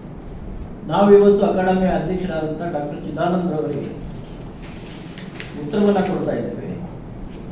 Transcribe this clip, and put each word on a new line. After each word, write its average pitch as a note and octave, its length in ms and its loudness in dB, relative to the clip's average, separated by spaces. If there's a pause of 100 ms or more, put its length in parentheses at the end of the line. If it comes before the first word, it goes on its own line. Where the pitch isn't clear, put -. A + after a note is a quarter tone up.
(880)
ನಾವಿವತ್ತು G3+ 600 8
ಅಕಾಡೆಮಿಯ F#3 420 4
ಅಧ್ಯಕ್ಷರಾದಂಥ D#3+ 720 -2
ಡಾಕ್ಟರ್ D3 380 -4
ಚಿದಾನಂದರವರಿಗೆ D#3 920 -2 (1700)
ಉತ್ತರವನ್ನ G3+ 240 2
ಕೊಡ್ತಾ F3+ 460 2
ಇದ್ದೇವೆ. - 420 -6 (760)